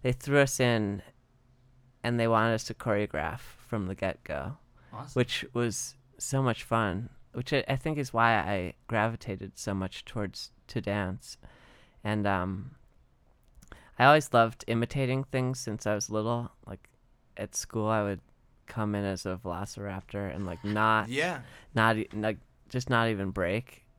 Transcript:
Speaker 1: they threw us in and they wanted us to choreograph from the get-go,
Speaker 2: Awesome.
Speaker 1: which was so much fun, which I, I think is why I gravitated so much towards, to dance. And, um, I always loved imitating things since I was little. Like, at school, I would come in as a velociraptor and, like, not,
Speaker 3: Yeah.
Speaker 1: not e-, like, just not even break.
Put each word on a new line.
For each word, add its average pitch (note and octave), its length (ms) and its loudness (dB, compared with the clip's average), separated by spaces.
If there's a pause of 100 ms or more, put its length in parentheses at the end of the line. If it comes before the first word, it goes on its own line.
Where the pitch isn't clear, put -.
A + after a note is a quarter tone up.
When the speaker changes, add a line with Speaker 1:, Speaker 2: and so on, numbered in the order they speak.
Speaker 1:
they B2+ 100 2
threw C#3 280 2
us C3+ 200 4
in G#2+ 420 2 (1000)
and A#2+ 160 0
they A2+ 80 4
wanted A2+ 280 4
us A2 80 -4
to A2+ 100 -8
choreograph G2+ 680 -2 (260)
from G#2 180 -4
the F#2+ 80 -6
get-go, F#2 640 -6 (340)
Speaker 2:
Awesome. B2+ 220 -14
Speaker 1:
which - 400 0
was A#2+ 400 -2 (240)
so C3+ 240 -2
much B2 220 0
fun, A2 460 0 (240)
which B2+ 200 -4
I, C#3 140 2
I C#3 80 2
think D3 240 -4
is C3 120 -4
why A2+ 280 6
I F2+ 340 -2 (140)
gravitated G#2 680 -2
so G2+ 220 -6
much F#2+ 280 -4
towards, - 460 -8 (200)
to A2+ 120 -4
dance. G2+ 560 -4 (680)
And, G#2 220 0
um, F#2+ 460 -2 (1300)
I B2 60 8
always D3 280 8
loved A2+ 340 6
imitating B2+ 580 0
things C3 340 -2
since G#2+ 260 -6
I G#2+ 80 2
was G#2 160 -2
little. A2+ 420 -2 (140)
Like, - 240 -14 (480)
at - 180 -8
school, G#2+ 320 -2
I A2 140 4
would G2+ 200 -2 (440)
come G#2 300 -2
in G2+ 100 -2
as F#2+ 220 -4
a F#2 180 -4
velociraptor G2 920 -8
and, G2 120 -6
like, E2+ 180 -10
not, G#2+ 440 2
Speaker 3:
Yeah. D3 320 -2 (340)
Speaker 1:
not A2+ 220 4
e-, A2 160 -4
like, G#2+ 260 -2 (300)
just B2+ 200 -6
not A#2 200 4
even G2 200 -2
break. F#2+ 560 -4 (140)